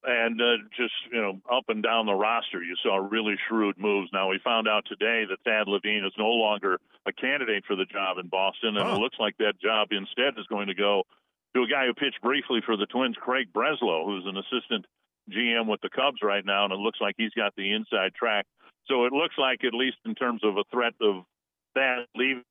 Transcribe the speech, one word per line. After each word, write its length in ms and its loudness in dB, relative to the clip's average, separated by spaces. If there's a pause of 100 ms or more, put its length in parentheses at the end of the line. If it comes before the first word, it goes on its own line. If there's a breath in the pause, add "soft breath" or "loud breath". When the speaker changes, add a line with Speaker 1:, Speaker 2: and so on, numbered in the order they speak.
Speaker 1:
And, 360 0
uh, 160 4 (180)
just, 180 -2 (200)
you 80 0
know, 180 -2 (100)
up 200 2
and 120 0
down 260 2
the 80 2
roster, 460 0
you 220 -6
saw 140 4
really 380 0 (120)
shrewd 300 2
moves. 340 0
Now, 180 0
we 140 0
found 240 2
out 220 2
today 400 0
that 160 -2
Thad 240 2
Levine 340 0
is 140 -2
no 100 2
longer 500 2 (280 soft breath)
a 80 -4
candidate 520 -2
for 120 -2
the 80 0
job 320 -4
in 100 -10
Boston, 480 -2
and 140 0
Speaker 2:
Huh. 60 0
Speaker 1:
it 40 0
looks 180 -2
like 200 -2
that 240 0
job 300 2
instead 460 -2
is 100 -10
going 200 -4
to 60 -4
go 300 2 (520 soft breath)
to 60 4
a 60 2
guy 180 2
who 80 2
pitched 280 -2
briefly 440 0
for 100 2
the 120 -2
Twins, 280 -2
Craig 380 -2
Breslow, 520 2
who's 200 -4
an 120 -6
assistant 480 -4 (440)
G 280 0
M 100 0
with 140 0
the 80 -4
Cubs 340 0
right 200 0
now, 220 2
and 80 0
it 60 -4
looks 200 -2
like 180 0
he's 180 -2
got 200 0
the 160 -2
inside 440 0
track. 300 0 (420 soft breath)
So 180 4
it 80 0
looks 240 0
like, 260 0
at 100 0
least 300 -2
in 120 -6
terms 280 -2
of 140 2
a 140 2
threat 280 0
of 240 2 (520)
Thad 400 0
leaving 360 0